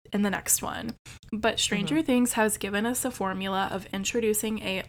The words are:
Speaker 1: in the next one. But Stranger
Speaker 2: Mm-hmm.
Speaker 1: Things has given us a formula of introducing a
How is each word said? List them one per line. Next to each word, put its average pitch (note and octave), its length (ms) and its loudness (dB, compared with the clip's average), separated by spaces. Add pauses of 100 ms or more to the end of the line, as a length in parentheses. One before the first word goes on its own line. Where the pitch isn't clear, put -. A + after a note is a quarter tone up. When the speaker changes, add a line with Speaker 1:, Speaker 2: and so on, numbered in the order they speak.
(120)
Speaker 1:
in G3+ 100 2
the G3+ 80 4
next - 300 0
one. - 320 -6 (400)
But A3 280 0
Stranger G#3 380 0
Speaker 2:
Mm-hmm. D#4+ 80 2
Speaker 1:
Things B3 260 4
has G#3+ 260 2
given G3+ 260 -2
us B3 200 0
a B3+ 80 -2
formula F#3+ 580 -2
of G3 220 -6
introducing G#3+ 720 0
a F#3+ 260 -2